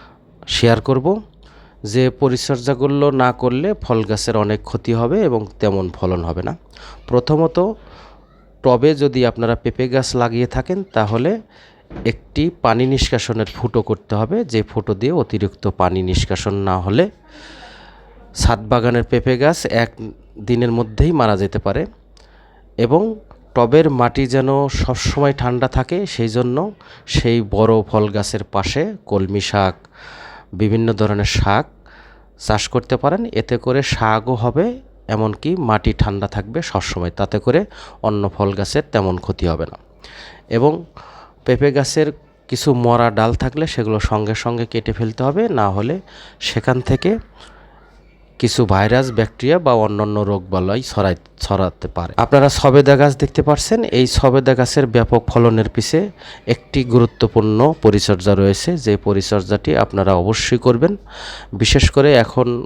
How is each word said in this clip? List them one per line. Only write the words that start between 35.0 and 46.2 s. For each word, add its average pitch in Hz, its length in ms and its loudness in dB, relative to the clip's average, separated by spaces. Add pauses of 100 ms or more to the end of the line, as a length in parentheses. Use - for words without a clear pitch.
এমনকি 110 480 -4
মাটি 113 380 0
ঠান্ডা 98 340 -2
থাকবে 104 340 -6
সবসময়, 90 500 -4
তাতে 98 280 -4
করে 147 220 2 (400)
অন্য 104 280 -2
ফল 101 240 -2
গাছের 101 380 -4
তেমন 95 260 0
ক্ষতি - 300 -6
হবে 82 180 -2
না। - 120 -14 (720)
এবং 120 220 2 (720)
পেঁপে 127 260 2
গাছের 143 360 0 (400)
কিছু 135 260 0
মরা 120 380 4
ডাল 110 220 2
থাকলে 147 340 -4
সেগুলো 110 320 -2
সঙ্গে 107 360 -2
সঙ্গে 117 300 -4
কেটে 110 280 -4
ফেলতে 110 300 -4
হবে, 180 260 0
না 113 200 0
হলে 107 260 -2 (440)